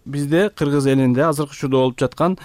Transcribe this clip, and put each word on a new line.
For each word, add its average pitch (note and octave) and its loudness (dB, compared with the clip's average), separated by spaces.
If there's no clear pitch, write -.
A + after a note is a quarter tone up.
Бизде, C#3+ 0
Кыргыз C#3+ 0
элинде C3 2
азыркы D3+ -2
учурда C3+ -4
болуп C3 0
жаткан D#3+ -2